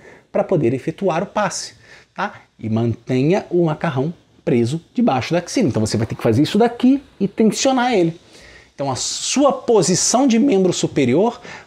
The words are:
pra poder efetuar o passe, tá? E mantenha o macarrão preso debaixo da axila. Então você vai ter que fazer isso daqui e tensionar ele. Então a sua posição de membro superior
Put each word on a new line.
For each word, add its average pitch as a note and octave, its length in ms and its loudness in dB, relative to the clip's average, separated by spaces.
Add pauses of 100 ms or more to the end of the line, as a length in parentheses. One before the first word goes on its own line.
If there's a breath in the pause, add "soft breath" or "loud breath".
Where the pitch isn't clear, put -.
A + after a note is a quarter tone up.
(320 loud breath)
pra G#3 120 -2
poder D3 300 0
efetuar D#3+ 480 -4
o G3 60 -6
passe, - 480 -6 (400 loud breath)
tá? G3+ 180 -6 (240 loud breath)
E - 100 -8
mantenha B2+ 840 0
o F3 140 2
macarrão D3+ 460 -2 (320)
preso C3 380 0 (120)
debaixo D#3 400 0
da E3+ 60 0
axila. F#3+ 280 0
Então A2 180 0
você G#2 120 -2
vai A2 100 -2
ter - 80 -10
que - 80 -8
fazer A#2 180 4
isso D#3 160 0
daqui B3 440 2 (180)
e G3 80 0
tensionar B3 640 0
ele. E3+ 260 0 (540 loud breath)
Então C#3 180 -6
a B2 40 -4
sua - 580 0
posição G#3+ 760 2
de A3+ 100 4
membro F#3+ 360 2
superior D#3 640 0 (280 loud breath)